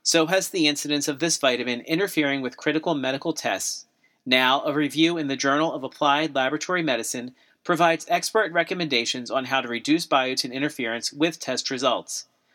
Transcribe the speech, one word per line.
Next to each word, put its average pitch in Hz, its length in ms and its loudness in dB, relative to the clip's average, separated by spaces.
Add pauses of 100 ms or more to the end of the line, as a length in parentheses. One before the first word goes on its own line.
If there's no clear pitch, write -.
so 160 240 4
has 185 220 0
the 165 180 2
incidence 147 400 0
of 139 140 -4
this 165 180 0
vitamin 123 440 0
interfering 156 580 0
with 127 160 -6
critical 156 400 0
medical 135 360 -2
tests. - 540 -4 (400)
Now, 127 380 4
a 147 100 0
review 156 420 2
in 151 120 -4
the 135 80 -2
Journal 143 360 2
of 135 120 -6
Applied 147 500 0
Laboratory 151 480 0
Medicine 123 500 -4 (300)
provides 165 460 2
expert 175 440 0
recommendations 143 800 -2
on 127 140 -2
how 135 160 0
to 123 80 -6
reduce 135 360 0
biotin 131 480 0
interference 120 600 -4
with 160 260 -2
test - 320 -6
results. 123 540 -2 (300)